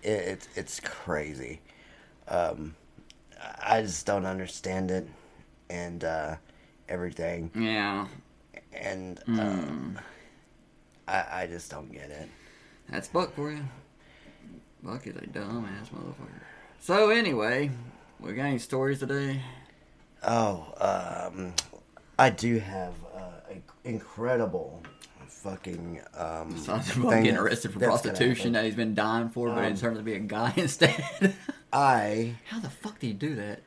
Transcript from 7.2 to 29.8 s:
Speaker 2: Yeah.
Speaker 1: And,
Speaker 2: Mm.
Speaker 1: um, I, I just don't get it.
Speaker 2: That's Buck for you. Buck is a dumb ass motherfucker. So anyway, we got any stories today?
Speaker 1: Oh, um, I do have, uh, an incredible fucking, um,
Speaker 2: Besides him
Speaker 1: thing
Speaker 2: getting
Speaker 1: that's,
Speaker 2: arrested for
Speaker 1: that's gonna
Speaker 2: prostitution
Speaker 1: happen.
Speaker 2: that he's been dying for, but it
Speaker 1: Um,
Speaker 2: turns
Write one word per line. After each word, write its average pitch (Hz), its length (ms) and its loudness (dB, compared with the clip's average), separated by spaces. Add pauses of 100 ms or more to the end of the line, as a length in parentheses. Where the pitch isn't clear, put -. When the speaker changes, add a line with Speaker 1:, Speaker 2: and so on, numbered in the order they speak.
Speaker 2:
Yeah. 104 520 0 (680)
Speaker 1:
And, 92 520 -8
Speaker 2:
Mm. 113 140 2
Speaker 1:
um, 90 600 -2 (1080)
I, 92 180 0 (180)
I 90 40 -4
just 85 240 -10
don't 73 200 -12
get 69 200 -14
it. 76 180 -12 (600)
Speaker 2:
That's - 180 -6
Buck 175 260 2
for 147 180 -4
you. 151 120 -8 (1200)
Buck 113 240 -8
is - 80 -10
a - 100 -12
dumb 107 420 -6 (140)
ass - 80 -14
motherfucker. - 520 -12 (380)
So 208 300 6
anyway, 143 640 4 (480)
we - 140 -8
got 127 120 -2
any 135 140 2
stories 135 400 0
today? 139 420 -2 (840)
Speaker 1:
Oh, 101 520 2
um, 90 760 -2 (640)
I 131 120 10
do 113 300 2
have, 95 340 -6 (220)
uh, 90 360 -14
an 92 120 -14 (200)
incredible 110 1000 -2 (440)
fucking, 85 720 -8 (140)
um, 80 380 -4
Speaker 2:
Besides 85 380 -2
him 123 120 2
Speaker 1:
thing 123 60 6 (140)
Speaker 2:
getting - 20 8 (100)
Speaker 1:
that's, - 20 2
Speaker 2:
arrested 107 360 2
for 101 60 -4
Speaker 1:
that's 117 100 6
gonna 107 120 6
Speaker 2:
prostitution 120 360 4
Speaker 1:
happen. 117 160 2
Speaker 2:
that 110 120 4
he's 107 100 2
been 110 200 2
dying 113 340 2
for, 120 200 0
but 117 140 2
it 113 40 2
Speaker 1:
Um, 104 100 0
Speaker 2:
turns 113 200 0